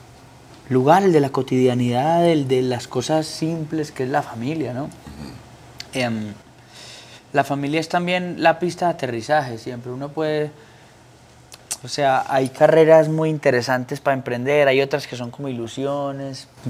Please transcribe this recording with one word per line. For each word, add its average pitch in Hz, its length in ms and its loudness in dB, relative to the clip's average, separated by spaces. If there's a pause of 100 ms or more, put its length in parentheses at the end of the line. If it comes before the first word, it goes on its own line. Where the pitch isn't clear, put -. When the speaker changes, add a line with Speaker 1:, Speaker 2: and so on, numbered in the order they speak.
(680)
Speaker 1:
lugar, 139 340 4
el 190 100 4
de 151 80 6
la 139 80 0
cotidianidad, 127 1000 2
el 151 200 2
de 127 140 2
las 127 260 -2
cosas 156 380 -2
simples, 160 680 -6
que - 120 -6
es 127 60 -4
la 143 120 0
familia, 123 520 -6
¿no? - 120 -8
Speaker 2:
Ujú. - 60 -14 (1000)
Speaker 1:
Em, 113 400 -4 (1000)
la 143 100 2
familia 143 360 -2
es 160 100 -6
también 180 520 -2
la 160 160 4
pista 175 300 -4
de 170 60 2
aterrizaje, 127 640 -2
siempre. 123 340 -12
Uno 139 180 -10
puede, 151 400 -2 (1300)
o 127 40 -14
sea, 131 400 0
hay 135 220 0
carreras 156 600 6
muy 156 200 0
interesantes 131 720 0
para 139 160 0
emprender, 127 520 2
hay 135 140 4
otras 139 260 -2
que - 80 -10
son 120 160 -10
como 143 160 -10
ilusiones, 135 1000 -6 (220)